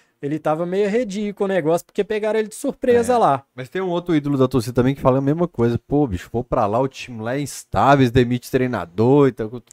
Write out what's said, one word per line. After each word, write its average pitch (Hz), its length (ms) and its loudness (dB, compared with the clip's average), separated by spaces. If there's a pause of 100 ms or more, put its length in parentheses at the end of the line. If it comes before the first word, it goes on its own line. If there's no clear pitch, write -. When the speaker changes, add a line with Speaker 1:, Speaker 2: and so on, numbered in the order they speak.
(220)
Speaker 1:
ele 147 160 -6
tava 156 260 -2
meio 190 220 -2
arredio 208 480 -4
com - 100 -4
o - 20 -2
negócio, 175 400 0
porque - 160 -6
pegaram 214 380 -2
ele 214 80 -4
de - 60 -18
surpresa 240 580 0
Speaker 2:
É. 240 60 4
Speaker 1:
lá. 143 260 2 (100)
Speaker 2:
Mas 127 140 -12
tem 185 140 -6
um 180 80 -2
outro 170 260 0
ídolo 143 220 0
da 131 100 4
torcida 120 260 -2
também 127 200 2
que - 80 -16
fala 131 160 2
a - 20 0
mesma 156 260 0
coisa. 117 320 -2
"Pô, 147 280 0
bicho, 92 260 -6
vou 117 100 -4
pra 123 240 -2
lá, 110 140 0
o 135 80 -2
time 120 340 -14
lá 120 140 -6
é 147 40 -4
instável, 135 600 2
eles 123 100 4
demitem 123 400 0
treinador, 123 800 2
então 113 240 -6
o 123 100 -14 (100)